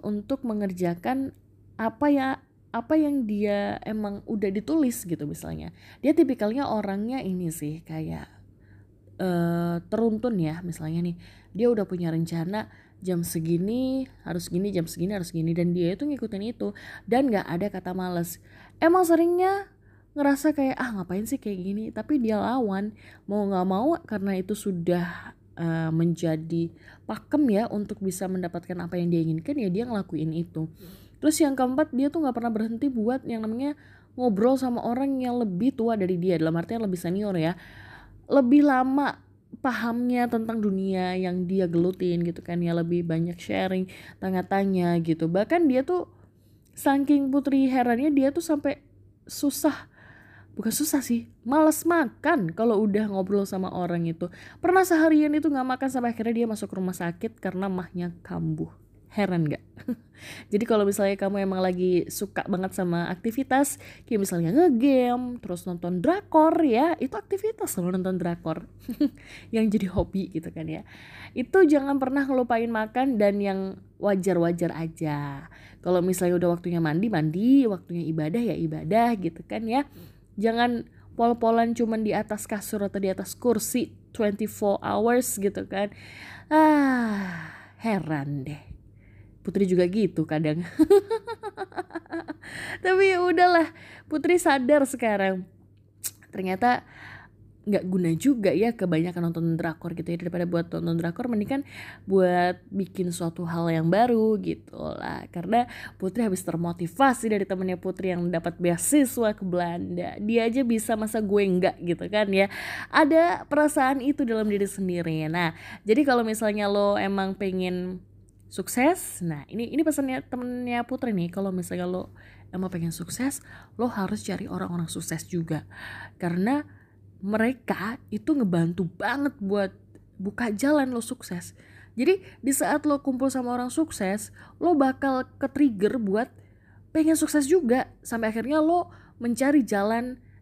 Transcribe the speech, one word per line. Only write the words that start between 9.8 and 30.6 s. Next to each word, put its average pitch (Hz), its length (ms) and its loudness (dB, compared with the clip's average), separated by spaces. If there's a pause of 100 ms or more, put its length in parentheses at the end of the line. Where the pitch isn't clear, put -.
teruntun 220 480 0
ya 165 240 -2
misalnya 170 480 -4
nih. 170 80 -6 (400)
Dia 233 160 2
udah 208 160 0
punya 175 240 -4
rencana 165 560 -4 (360)
jam 180 160 -2
segini 202 880 -2 (160)
harus 175 240 -6
gini, 196 240 -2
jam 165 160 -2
segini 180 240 -4
harus 180 160 -6
gini, 165 240 -2
dan 175 240 0
dia 175 160 0
itu 285 160 -4
ngikutin 214 360 -6 (120)
itu 202 160 -6 (320)
dan 254 240 2
nggak 202 160 2
ada 170 240 -4
kata 185 240 -8
males. 180 480 -4 (400)
Emang 349 240 6
seringnya 349 640 4 (480)
ngerasa 285 400 2
kayak, 269 240 0
"Ah 240 160 -4
ngapain 190 320 -4
sih 277 80 -4
kayak 202 240 -6
gini?" 202 320 -4
Tapi 220 240 -2
dia 220 240 2
lawan, 208 560 0 (320)
mau 208 160 0
nggak 190 240 2
mau 220 240 2 (160)
karena 196 320 -2
itu 202 160 -4
sudah, 175 800 -4 (240)
eh, 165 320 -2
menjadi 165 800 0 (320)
pakem 302 480 0
ya 208 160 2
untuk 208 320 -6
bisa 190 240 -4
mendapatkan 180 560 -6
apa 175 160 -6
yang 170 160 2
dia 165 80 4
inginkan, 160 400 -2
ya 202 80 0
dia 196 160 0
ngelakuin 175 480 -4
itu. 160 400 -6 (480)